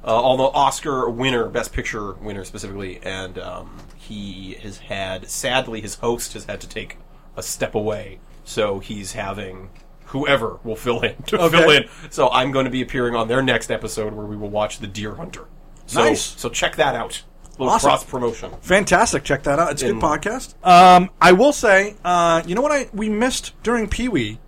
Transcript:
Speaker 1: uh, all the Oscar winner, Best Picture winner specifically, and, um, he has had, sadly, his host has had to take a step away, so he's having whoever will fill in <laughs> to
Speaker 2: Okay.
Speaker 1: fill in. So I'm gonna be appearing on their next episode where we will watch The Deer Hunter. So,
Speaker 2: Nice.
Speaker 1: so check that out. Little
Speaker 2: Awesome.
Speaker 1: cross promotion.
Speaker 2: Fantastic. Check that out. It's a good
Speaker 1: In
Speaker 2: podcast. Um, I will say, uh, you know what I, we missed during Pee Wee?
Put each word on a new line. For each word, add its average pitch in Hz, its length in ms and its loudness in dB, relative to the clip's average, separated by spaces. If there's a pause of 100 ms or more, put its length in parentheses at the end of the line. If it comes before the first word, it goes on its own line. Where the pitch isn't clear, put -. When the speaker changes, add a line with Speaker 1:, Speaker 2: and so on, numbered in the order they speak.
Speaker 1:
uh, - 40 -6
all 123 280 4
the 131 60 0
Oscar 135 640 0
winner, 120 400 0
Best 113 240 -4
Picture 107 400 -6
winner 98 320 -10
specifically, 98 580 -12
and, 95 360 -10
um, 90 400 -12 (180)
he 98 680 -14
has 98 140 -14
had, 95 540 -10
sadly, 123 500 -4
his 101 140 -10
host 117 400 -4
has 104 100 -14
had 101 160 -10
to - 80 -16
take - 300 -12 (360)
a - 80 -10
step - 320 -6
away, 101 440 -4 (260)
so 104 340 -2
he's 101 340 -12
having 98 580 -10 (360)
whoever 135 580 -2
will 110 120 -6
fill 120 240 -2
in - 220 -2
<laughs> - 60 -12
to - 120 0
Speaker 2:
Okay. 165 180 6
Speaker 1:
fill 160 120 8
in. 143 140 6 (260)
So 135 180 2
I'm 127 240 2
gonna 131 160 2
be 127 140 -4
appearing 120 320 -2
on 110 140 0
their 127 140 2
next 123 280 0
episode 107 420 -4
where 104 140 -10
we 104 100 -10
will 104 140 -8
watch 104 300 -2
The 104 60 -8
Deer 101 280 -8
Hunter. - 320 -14 (400)
So, - 180 0
Speaker 2:
Nice. - 180 2 (180)
Speaker 1:
so 120 80 -4
check - 280 -4
that 143 180 2
out. 117 280 -8 (360)
Little 127 160 0
Speaker 2:
Awesome. 139 140 4
Speaker 1:
cross 135 160 2
promotion. 123 460 -6 (120)
Speaker 2:
Fantastic. 180 600 2
Check 143 180 -2
that 143 160 0
out. 165 140 2
It's 127 100 -6
a 127 40 -2
good 113 100 0
Speaker 1:
In 113 40 -6
Speaker 2:
podcast. 202 540 -2 (120)
Um, 180 440 10 (100)
I 175 120 8
will 247 200 6
say, 208 520 2
uh, 170 420 4
you 175 80 -4
know 240 80 0
what 302 100 0
I, 254 220 -2
we 214 160 -4
missed 240 420 -2 (100)
during 226 260 0
Pee 240 200 -2
Wee? 113 400 -2